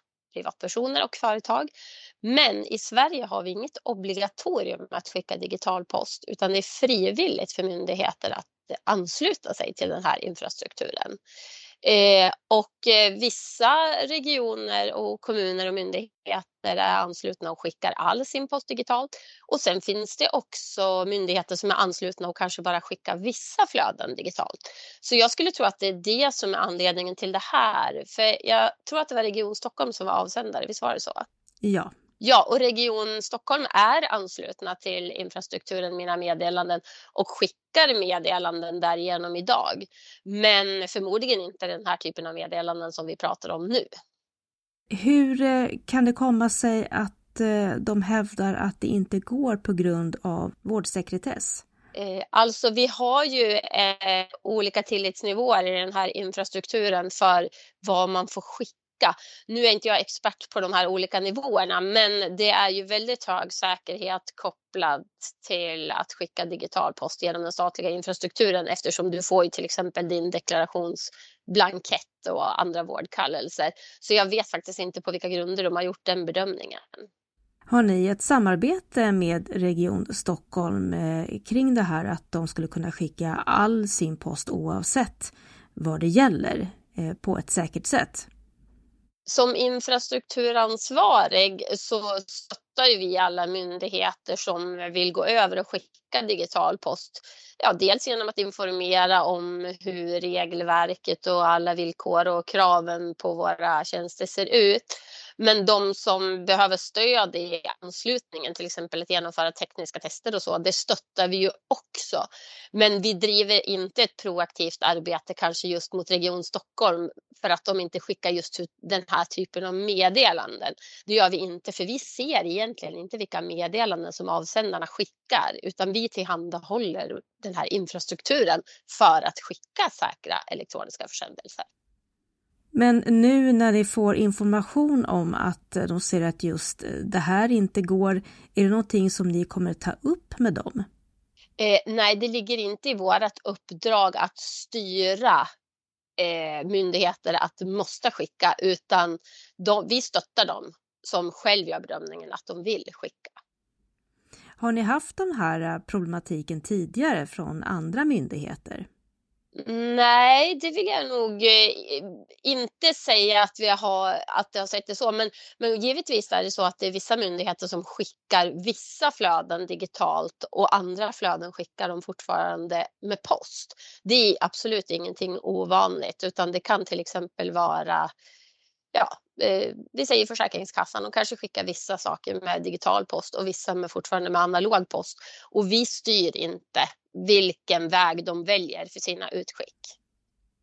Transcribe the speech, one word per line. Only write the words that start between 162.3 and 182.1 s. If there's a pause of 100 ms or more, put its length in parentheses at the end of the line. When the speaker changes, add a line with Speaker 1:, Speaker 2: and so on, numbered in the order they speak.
Speaker 1:
inte
säga
att
vi
har,
att
det
har
sett
det
så.
Men, (280)
men
givetvis
är
det
så
att
det
är
vissa
myndigheter
som
skickar
vissa
flöden
digitalt
och
andra
flöden
skickar
de
fortfarande (160)
med
post. (300)
Det
är
absolut
ingenting
ovanligt,
utan
det
kan
till
exempel
vara, (800)
ja, (380)
eh, (180)
vi
säger
Försäkringskassan,
de
kanske
skickar
vissa
saker